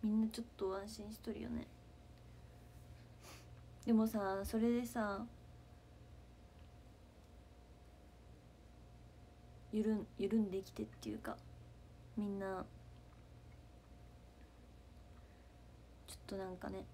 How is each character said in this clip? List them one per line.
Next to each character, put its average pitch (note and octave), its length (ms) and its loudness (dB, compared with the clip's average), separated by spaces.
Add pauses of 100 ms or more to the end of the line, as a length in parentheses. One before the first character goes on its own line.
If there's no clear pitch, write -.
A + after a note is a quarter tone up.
み A3 80 6
ん G#3+ 100 10
な A3+ 80 10
ち A3+ 140 0
ょ - 20 0
っ - 40 -4 (100)
と F#3+ 180 6
安 G3+ 140 -2
心 G#3 200 -6
し G#3+ 100 -6
と A3+ 120 -2
る - 120 0
よ - 60 -2
ね。 A#3 160 2 (2250)
で A#3 80 10
も A3 120 12
さ、 G3 380 6
そ A3+ 160 4
れ A#3+ 220 8
で A#3+ 40 0
さ、 G#3+ 400 2 (4000)
緩 G#3+ 240 8
ん-、 G3+ 100 4 (140)
緩 A3 180 8
ん G#3 140 8
で F#3+ 100 2
き - 120 -8
て - 100 0
っ - 20 2
て - 220 -6
い - 80 2
う A3 40 -2
か、 - 180 -2 (800)
み G#3 100 4
ん G3+ 100 2
な、 F#3+ 280 2 (3500)
ち - 60 -10
ょ - 40 -8
っ - 20 -12 (100)
と G3 80 0
な F#3+ 140 2
ん F#3 80 -2
か - 120 0
ね F#3+ 140 -2 (100)